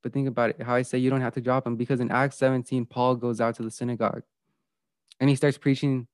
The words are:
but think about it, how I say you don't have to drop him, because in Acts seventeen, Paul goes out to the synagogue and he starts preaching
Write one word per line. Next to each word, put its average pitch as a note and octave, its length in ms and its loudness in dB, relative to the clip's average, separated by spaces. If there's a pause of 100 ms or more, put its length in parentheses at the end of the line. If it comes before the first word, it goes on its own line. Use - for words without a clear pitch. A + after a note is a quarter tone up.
but B2+ 100 -8
think C#3 160 0
about A#2 220 0
it, - 120 -6
how A#2+ 120 -2
I B2+ 80 4
say B2+ 160 -2
you B2+ 120 2
don't C3+ 100 2
have B2 140 -2
to C3 60 -4
drop B2+ 260 0
him, A#2+ 100 -2
because A#2+ 240 0
in A#2+ 100 -2
Acts C3 260 0
seventeen, C3 500 0
Paul B2+ 300 2
goes A#2+ 240 -4
out A2+ 160 0
to A#2 60 -8
the A2 80 -6
synagogue A#2 520 -4 (960)
and C3+ 120 4
he C#3 40 4
starts C3+ 240 0
preaching C3+ 560 0